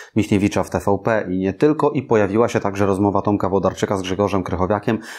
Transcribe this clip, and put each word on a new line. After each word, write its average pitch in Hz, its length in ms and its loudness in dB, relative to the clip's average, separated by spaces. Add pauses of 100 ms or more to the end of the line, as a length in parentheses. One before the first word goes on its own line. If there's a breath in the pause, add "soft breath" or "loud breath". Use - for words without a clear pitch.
(180 loud breath)
Michniewicza 101 460 2
w - 80 -6
T 92 80 -2
V 101 260 0
P 110 260 0
i 92 80 -2
nie 95 140 0
tylko, 147 380 2
i 147 120 -4
pojawiła 110 460 2
się 113 120 -2
także 101 260 -2
rozmowa 98 360 2
Tomka 101 260 0
Wodarczyka 95 480 0
z 95 60 -2
Grzegorzem 95 400 0
Krychowiakiem 101 560 -2 (200 loud breath)